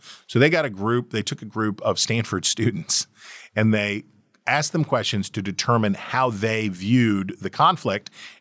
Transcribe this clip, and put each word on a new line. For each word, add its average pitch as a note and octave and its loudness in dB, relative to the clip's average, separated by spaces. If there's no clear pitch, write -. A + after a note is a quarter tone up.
So A#2+ 2
they D3 6
got E3 2
a C3+ -4
group, A2 -2
they G#2+ -2
took - -8
a A2+ -12
group G#2+ -4
of G#2 0
Stanford A2+ -2
students, - -2
and A2 4
they G#2 0
asked D3 0
them E3 0
questions G#2+ -2
to G#2 -6
determine G#2 0
how B2+ 0
they A2 -2
viewed G2 2
the F#2+ -6
conflict, D3 0